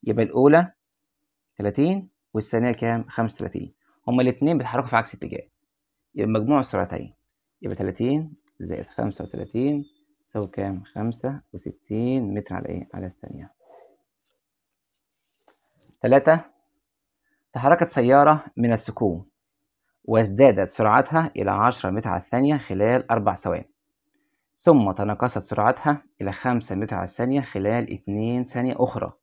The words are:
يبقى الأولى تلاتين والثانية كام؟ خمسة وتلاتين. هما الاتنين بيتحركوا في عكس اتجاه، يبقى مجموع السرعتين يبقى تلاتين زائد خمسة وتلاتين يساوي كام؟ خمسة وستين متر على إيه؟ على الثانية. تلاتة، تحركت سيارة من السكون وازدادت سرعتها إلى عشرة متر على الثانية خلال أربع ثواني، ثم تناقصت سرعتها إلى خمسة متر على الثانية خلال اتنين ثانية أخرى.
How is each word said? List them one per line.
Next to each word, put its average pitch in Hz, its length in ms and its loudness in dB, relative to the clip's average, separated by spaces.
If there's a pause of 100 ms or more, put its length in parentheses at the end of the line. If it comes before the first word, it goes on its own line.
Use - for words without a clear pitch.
يبقى 110 220 0
الأولى 147 460 6 (840)
تلاتين 151 540 -2 (240)
والثانية 113 380 -2
كام؟ 117 320 -2
خمسة 113 320 -6
وتلاتين. - 380 -10 (340)
هما 123 140 2
الاتنين 127 360 0
بيتحركوا 123 320 -4
في - 60 0
عكس 113 200 0
اتجاه، - 320 -12 (680)
يبقى 110 260 0
مجموع 139 180 2
السرعتين 92 540 -6 (480)
يبقى 95 140 -8
تلاتين 131 600 -4 (240)
زائد 87 280 -10
خمسة - 360 -8
وتلاتين 135 600 -4 (360)
يساوي 104 260 -8
كام؟ 98 360 -8
خمسة 117 580 -8 (120)
وستين 117 800 -4
متر 101 220 -8
على - 140 -8
إيه؟ 87 240 -10
على 92 120 -10
الثانية. - 460 -16 (2500)
تلاتة، 139 400 6 (1120)
تحركت 143 300 4
سيارة 143 640 4 (120)
من 117 160 2
السكون 98 560 -4 (760)
وازدادت 107 680 4
سرعتها 135 640 2
إلى 98 160 -2
عشرة 104 380 0
متر 107 200 -4
على 87 100 -2
الثانية 139 380 0
خلال 113 540 0
أربع 107 220 0
ثواني، - 360 -6 (840)
ثم 127 360 6
تناقصت 104 460 -2
سرعتها 117 680 0 (180)
إلى 98 100 -6
خمسة 117 440 -4
متر 104 200 -4
على 90 80 -4
الثانية 127 380 -4
خلال 107 520 -4
اتنين 110 500 -4
ثانية 123 340 -4
أخرى. 113 460 -2